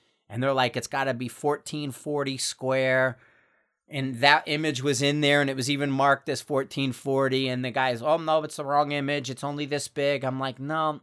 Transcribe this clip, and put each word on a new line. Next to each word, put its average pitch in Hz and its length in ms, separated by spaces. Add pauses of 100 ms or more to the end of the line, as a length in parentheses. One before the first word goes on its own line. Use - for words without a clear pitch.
(280)
and 117 140
they're 139 100
like, 127 240
"It's 120 120
gotta 135 260
be 123 140
fourteen 147 640
forty 139 440
square." 131 840 (680)
And 135 280
that 143 300
image 151 360
was 139 180
in 143 200
there, 143 200
and 139 80
it 135 80
was 131 140
even 143 220
marked 139 360
as 135 140
fourteen 139 500
forty, 135 560
and 127 160
the 127 60
guy's, 127 320
"Oh, 151 140
no, 156 260
it's - 140
the 151 80
wrong 147 260
image. 143 400
It's 127 140
only 147 200
this 139 220
big." 139 380
I'm 131 160
like, 131 180
"No, 151 440